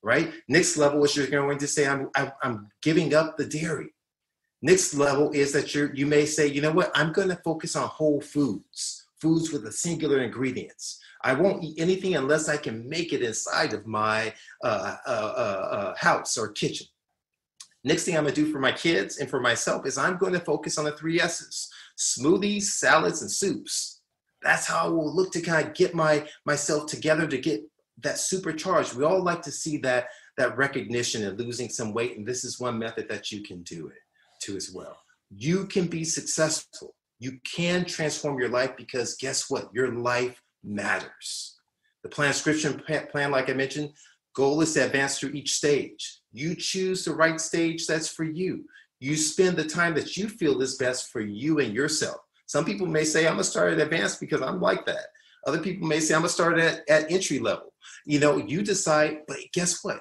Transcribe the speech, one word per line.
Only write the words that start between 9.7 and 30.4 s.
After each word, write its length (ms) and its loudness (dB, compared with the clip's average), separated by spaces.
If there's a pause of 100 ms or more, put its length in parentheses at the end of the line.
singular 500 0
ingredients. 800 -6 (200)
I 120 2
won't 300 2
eat 140 -8
anything 380 2
unless 320 2
I 80 0
can 320 -6
make 240 -4
it 100 0
inside 520 -2
of 140 -8
my, 460 0 (300)
uh, 320 -2 (100)
uh, 40 -6
uh, 680 -2
uh, 220 -4
house 400 0
or 160 -4
kitchen." 340 -4 (960)
Next 220 2
thing 100 0
I'm 80 4
gonna 100 2
do 160 2
for 100 -4
my 120 2
kids 460 0
and 120 -4
for 120 0
myself 440 0
is 120 -2
I'm 200 0
gonna 220 2
focus 380 -2
on 80 -2
the 80 -2
three 260 -2
S's, 500 -4 (280)
smoothies, 680 2
salads, 580 2
and 80 -8
soups. 600 -4 (500)
That's 260 0
how 180 0
I 40 0
will 260 0
look 160 0
to 100 -4
kinda 320 0
get 220 2
my, 320 2 (180)
myself 400 0
together 400 0
to 140 -2
get 240 -2 (400)
that 120 -2
supercharge. 760 0
We 100 -2
all 200 4
like 200 0
to 80 -10
see 260 -4
that, 300 0 (300)
that 200 0